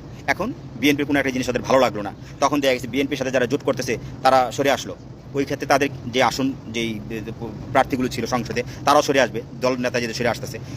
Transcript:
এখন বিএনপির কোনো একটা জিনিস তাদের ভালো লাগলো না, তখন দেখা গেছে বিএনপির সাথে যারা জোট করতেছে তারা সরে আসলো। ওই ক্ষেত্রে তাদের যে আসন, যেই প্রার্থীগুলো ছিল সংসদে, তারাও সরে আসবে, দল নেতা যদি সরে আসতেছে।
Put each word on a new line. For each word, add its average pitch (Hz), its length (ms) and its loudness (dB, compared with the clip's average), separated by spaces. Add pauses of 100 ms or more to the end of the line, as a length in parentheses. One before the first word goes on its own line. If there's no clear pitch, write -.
(260)
এখন 190 260 -2 (280)
বিএনপির 143 260 4
কোনো 143 120 2
একটা 135 120 2
জিনিস 127 160 -2
তাদের 120 160 -2
ভালো 131 160 4
লাগলো 104 240 4
না, 98 100 -6 (280)
তখন 143 200 2
দেখা 135 140 4
গেছে 120 120 -4
বিএনপির 139 300 -2
সাথে 135 140 -2
যারা 123 160 2
জোট 139 160 -2
করতেছে 127 360 0 (240)
তারা 127 300 6
সরে 139 180 2
আসলো। 104 260 -2 (380)
ওই 139 100 0
ক্ষেত্রে 139 220 -4
তাদের 139 220 4 (180)
যে 127 160 2
আসন, 131 300 2 (160)
যেই 113 320 -4 (720)
প্রার্থীগুলো 131 360 2
ছিল 117 180 -4
সংসদে, 120 360 -2 (220)
তারাও 143 180 6
সরে 135 180 2
আসবে, 113 200 2 (200)
দল 127 160 2
নেতা 123 240 0
যদি 117 140 -4
সরে 117 140 0
আসতেছে। 107 300 -4 (180)